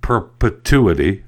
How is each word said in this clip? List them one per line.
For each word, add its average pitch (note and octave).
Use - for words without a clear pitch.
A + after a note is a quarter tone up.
Perpetuity. G2+